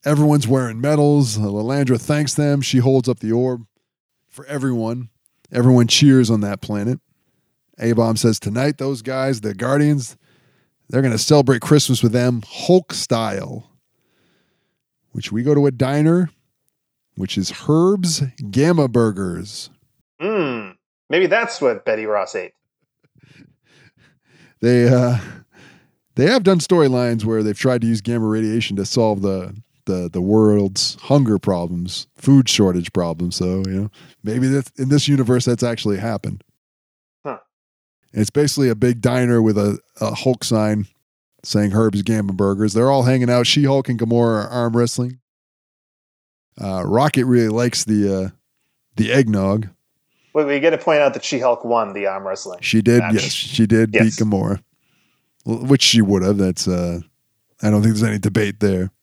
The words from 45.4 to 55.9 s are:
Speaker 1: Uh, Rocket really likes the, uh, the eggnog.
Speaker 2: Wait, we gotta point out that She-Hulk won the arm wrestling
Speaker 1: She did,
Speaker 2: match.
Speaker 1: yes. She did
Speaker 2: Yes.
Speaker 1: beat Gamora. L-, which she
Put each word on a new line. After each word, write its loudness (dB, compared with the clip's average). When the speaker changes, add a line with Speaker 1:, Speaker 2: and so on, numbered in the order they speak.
Speaker 1:
Uh, -6
Rocket 0
really 2
likes -2
the, -2
uh, -8
the 0
eggnog. 2
Speaker 2:
Wait, 2
we 0
gotta 2
point 2
out 2
that -10
She-Hulk -2
won 0
the -6
arm -6
wrestling -10
Speaker 1:
She 2
did, 4
Speaker 2:
match. -2
Speaker 1:
yes. 0
She -2
did 2
Speaker 2:
Yes. 4
Speaker 1:
beat -2
Gamora. -2
L-, -6
which 4
she 4